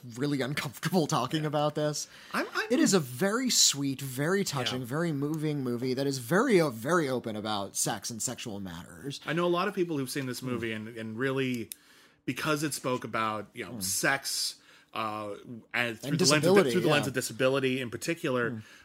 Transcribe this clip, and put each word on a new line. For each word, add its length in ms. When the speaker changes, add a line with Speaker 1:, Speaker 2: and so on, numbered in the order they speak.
Speaker 1:
really 240
uncomfortable 680
talking 340
Speaker 2:
Yeah. 60
Speaker 1:
about 280
this. 320
Speaker 2:
I'm, 120
I'm 140
Speaker 1:
It 100
is 140
a 60
very 500
sweet, 520
very 420
touching, 380
Speaker 2:
Yeah. 60
Speaker 1:
very 240
moving 520
movie 300
that 140
is 120
very, 420
uh, 80
very 400
open 260
about 400
sex 340
and 120
sexual 380
matters. 680
Speaker 2:
I 80
know 120
a 20
lot 200
of 80
people 220
who've 120
seen 160
this 140
Speaker 1:
Hmm. 100
Speaker 2:
movie 220
and, 180
and 280
really, 520
because 380
it 100
spoke 300
about, 500
you 120
know, 80
Speaker 1:
Hmm. 60
Speaker 2:
sex, 760
uh, 360
and 260
through 120
Speaker 1:
And 80
Speaker 2:
the 60
lens 60
of, 120
Speaker 1:
disability, 280
Speaker 2:
through 100
the 60
Speaker 1:
yeah. 60
Speaker 2:
lens 140
of 60
disability 680
in 80
particular, 640
Speaker 1:
Hmm. 60